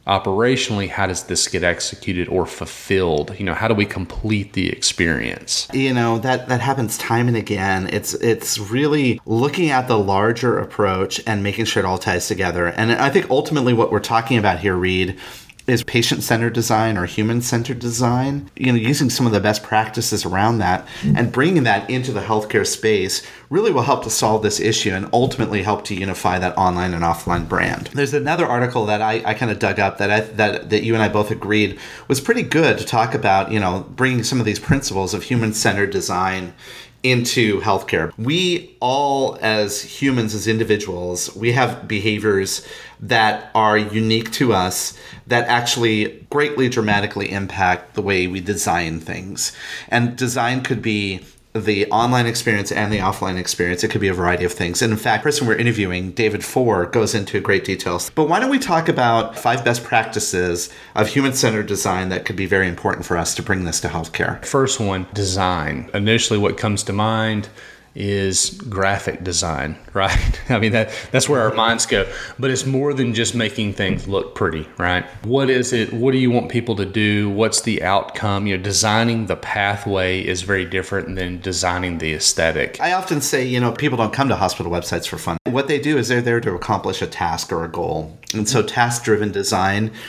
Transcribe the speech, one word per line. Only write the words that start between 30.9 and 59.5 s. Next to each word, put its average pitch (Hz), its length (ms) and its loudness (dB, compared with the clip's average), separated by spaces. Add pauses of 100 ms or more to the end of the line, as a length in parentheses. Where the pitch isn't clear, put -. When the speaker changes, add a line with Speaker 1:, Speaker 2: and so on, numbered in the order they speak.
Speaker 2:
and 110 80 4
I 104 60 4
both 104 220 0
agreed 104 480 0 (300)
was 139 120 0
pretty 233 220 0
good 139 360 2
to - 60 -6
talk 117 300 0
about, 98 380 2
you 110 80 2
know, 92 300 -2
bringing 127 340 0
some 127 160 0
of 107 60 -2
these 104 120 0
principles 98 560 0
of 90 80 -4
human-centered 107 680 0
design 92 640 -2 (500)
into 120 580 2
healthcare. 95 540 0
We 170 640 -2
all, 135 600 0
as 107 420 0
humans, 123 520 0
as 101 120 -4
individuals, 98 920 0
we 117 160 0
have 123 360 0
behaviors 101 800 0 (340)
that 110 560 2
are 107 200 6
unique 110 540 0
to 127 220 2
us 95 440 0 (300)
that 117 220 2
actually 117 840 0
greatly 143 380 0
dramatically 104 640 0
impact 98 600 0
the 104 80 -2
way 95 260 2
we 92 100 -4
design 87 640 -2
things. 92 500 -8 (380)
And 120 280 0
design 123 440 0
could 127 200 -2
be 101 400 -2 (340)
the 101 360 2
online 120 360 4
experience 110 460 0
and 104 200 0
the 107 60 0
offline 95 380 -2
experience. 90 480 -2
It 107 60 -2
could 104 100 -2
be 98 80 2
a 92 60 2
variety 87 300 0
of 85 80 -2
things. 87 280 -4
And 113 120 2
in 107 60 0
fact, 110 240 0
the - 40 -6
person 147 200 2
we're 110 100 4
interviewing, 95 560 0
David 104 320 0
Four, 107 420 2
goes 110 280 0
into 104 260 -2
great 95 240 0
details. 90 500 -4
But 156 140 2
why 180 120 2
don't 254 100 0
we 277 80 2
talk 165 300 0
about 117 480 2
five 120 280 0